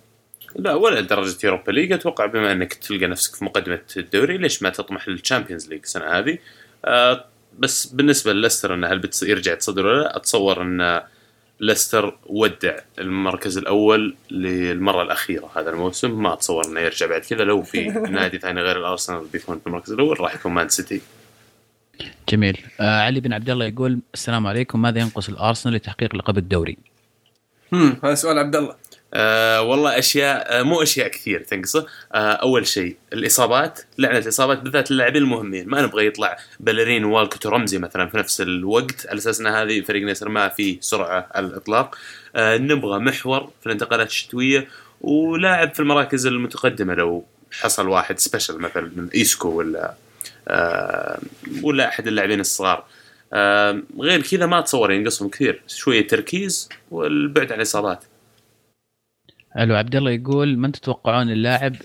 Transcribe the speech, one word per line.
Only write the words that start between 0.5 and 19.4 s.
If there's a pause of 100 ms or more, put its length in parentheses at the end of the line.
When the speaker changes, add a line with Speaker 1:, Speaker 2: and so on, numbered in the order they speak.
Speaker 1:
لا،
ولا
لدرجة
يوروبا
ليج.
أتوقع
بما
إنك
تلقى
نفسك
في
مقدمة (160)
الدوري،
ليش
ما
تطمح
للتشامبيونز
ليج
السنة
هذه؟ (480)
آه، (340)
بس
بالنسبة
لليستر
إنه
هل
بتص-،
يرجع
يتصدر
ولا
لا؟
أتصور
إن (580)
ليستر
ودع (220)
المركز
الأول (160)
للمرة
الأخيرة
هذا
الموسم،
ما
أتصور
إنه
يرجع
بعد
كذا.
لو
في (140)
Speaker 2:
<laughs>
Speaker 1:
نادي
ثاني
غير
الأرسنال
بيكون